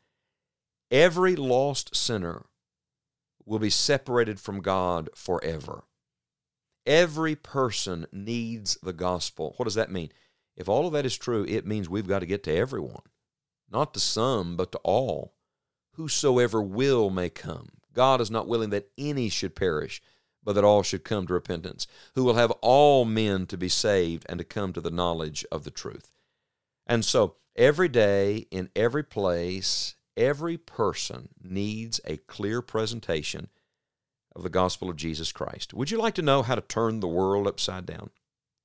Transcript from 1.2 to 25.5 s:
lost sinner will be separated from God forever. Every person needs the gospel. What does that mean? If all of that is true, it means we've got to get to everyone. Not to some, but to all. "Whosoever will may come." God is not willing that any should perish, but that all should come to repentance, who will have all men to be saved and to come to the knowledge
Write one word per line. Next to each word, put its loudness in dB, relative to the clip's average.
lost 0
sinner -4
will -2
be 0
separated 0
from -8
God 0
forever. -6
Every 4
person -4
needs -6
the -6
gospel. -4
What -2
does -4
that -2
mean? -6
If -6
all 2
of -6
that 0
is -4
true, -2
it -2
means -4
we've -4
got 0
to -6
get -4
to 0
everyone. -4
Not -2
to -6
some, 0
but -2
to -8
all. -2
"Whosoever 2
will 2
may -2
come." -12
God 4
is -4
not -2
willing 0
that -4
any -2
should -4
perish, -2
but -2
that 4
all 8
should -4
come -4
to -2
repentance, -6
who 0
will 6
have 6
all 8
men 0
to -8
be -2
saved 2
and -8
to -8
come -4
to -8
the -4
knowledge -2